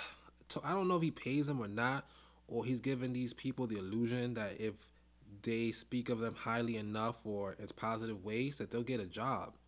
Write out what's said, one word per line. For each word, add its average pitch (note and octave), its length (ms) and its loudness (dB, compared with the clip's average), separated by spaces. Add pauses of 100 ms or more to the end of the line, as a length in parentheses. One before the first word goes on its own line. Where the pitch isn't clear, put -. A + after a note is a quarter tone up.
(480)
to, - 160 -2
I D3 80 2
don't F#3+ 160 4
know F3+ 80 6
if E3 60 4
he D#3+ 80 4
pays C#3 360 2
them C#3 140 0
or G#2 80 -2
not, B2 400 0 (400)
or A#2 160 0
he's B2+ 160 2
giving B2+ 320 0
these B2 200 0
people B2+ 340 -2
the A2 120 0
illusion A#2 560 2
that G#2 260 -4
if G#2+ 140 0 (680)
they A#2 300 2
speak B2 360 0
of A#2+ 100 2
them A2+ 160 0
highly A#2 420 0
enough G#2+ 480 -2
or G2+ 300 -2
in G#2+ 120 -10 (100)
positive A2 480 -2
ways, B2 340 0
that G#2 120 -4
they'll A#2+ 120 0
get A#2+ 180 0
a G2 60 -2
job. G#2+ 480 -2 (140)